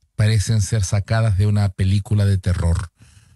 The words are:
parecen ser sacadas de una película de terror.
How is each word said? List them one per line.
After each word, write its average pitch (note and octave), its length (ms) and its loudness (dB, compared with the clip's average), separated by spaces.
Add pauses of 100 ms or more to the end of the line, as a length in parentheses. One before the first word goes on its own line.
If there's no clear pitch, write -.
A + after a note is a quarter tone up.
(160)
parecen G#2+ 460 2
ser G2+ 220 -2
sacadas A2 540 0
de G2+ 80 2
una G#2 240 0
película G2+ 560 0
de G2 120 2
terror. E2+ 540 -2 (440)